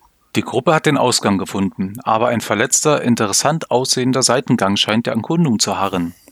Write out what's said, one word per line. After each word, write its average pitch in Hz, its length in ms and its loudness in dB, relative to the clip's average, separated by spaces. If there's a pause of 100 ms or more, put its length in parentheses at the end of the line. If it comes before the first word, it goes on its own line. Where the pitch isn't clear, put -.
(360)
Die 107 60 0
Gruppe 120 340 0
hat 156 100 0
den 151 120 2
Ausgang 110 420 2
gefunden, 95 540 -4 (100)
aber 110 240 2
ein 120 140 0
verletzter, 131 600 0
interessant 120 680 0
aussehender 127 500 0
Seitengang 113 540 2
scheint 110 320 0
der 123 80 -2
Erkundung 135 420 0
zu 95 220 -2
harren. 92 340 -2 (180)